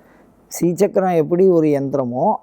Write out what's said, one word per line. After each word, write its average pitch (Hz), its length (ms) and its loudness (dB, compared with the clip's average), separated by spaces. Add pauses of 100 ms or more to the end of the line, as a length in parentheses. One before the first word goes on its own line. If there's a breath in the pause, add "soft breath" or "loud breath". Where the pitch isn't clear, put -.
(480 soft breath)
ஸ்ரீசக்கரம் 180 680 -2
எப்படி 170 320 2
ஒரு 165 200 4
யந்திரமோ, 139 760 -2